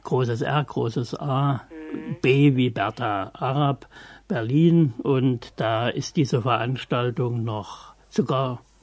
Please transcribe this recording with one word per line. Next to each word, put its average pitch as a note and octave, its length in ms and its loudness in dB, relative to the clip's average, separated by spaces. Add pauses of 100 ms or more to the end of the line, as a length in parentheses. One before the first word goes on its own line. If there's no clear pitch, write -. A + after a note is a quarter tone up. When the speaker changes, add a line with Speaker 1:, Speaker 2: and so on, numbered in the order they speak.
Speaker 1:
großes A#2 360 0
R, C#3+ 240 0
großes A#2+ 560 -4
A, C#3 400 0 (320)
Speaker 2:
Mhm. - 300 -10
Speaker 1:
B C#3 340 6
wie B2+ 140 2
Bertha, G#2 640 -4
Arab, C#3 520 -2 (420)
Berlin D3+ 720 4
und C3 580 0
da A2+ 300 0
ist - 260 -6
diese C3+ 240 2
Veranstaltung A#2+ 1040 -2
noch G#2+ 480 -8 (160)
sogar, C3 540 -2 (200)